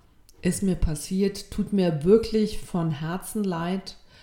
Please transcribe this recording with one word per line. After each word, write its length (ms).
ist 180
mir 140
passiert, 720
tut 240
mir 300
wirklich 560
von 320
Herzen 520
leid, 540